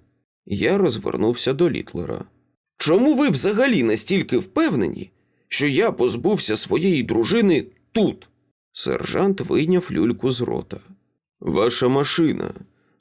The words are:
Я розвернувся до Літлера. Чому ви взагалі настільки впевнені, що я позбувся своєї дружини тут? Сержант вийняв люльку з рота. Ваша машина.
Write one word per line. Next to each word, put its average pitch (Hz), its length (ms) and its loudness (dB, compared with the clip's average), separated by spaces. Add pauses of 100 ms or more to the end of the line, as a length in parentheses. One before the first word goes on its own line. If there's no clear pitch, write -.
(460)
Я 117 320 0
розвернувся 120 760 0
до 156 180 2
Літлера. - 540 -8 (520)
Чому 226 380 2
ви 277 140 2
взагалі 196 540 2
настільки 117 560 0
впевнені, 185 720 -2 (380)
що - 180 -2
я 151 260 2
позбувся 120 640 0
своєї 151 460 0
дружини 139 640 2 (260)
тут? - 360 -2 (440)
Сержант - 680 -2
вийняв 180 500 0
люльку 120 400 0
з 123 100 -2
рота. - 400 -6 (600)
Ваша 113 480 0
машина. 139 640 0 (500)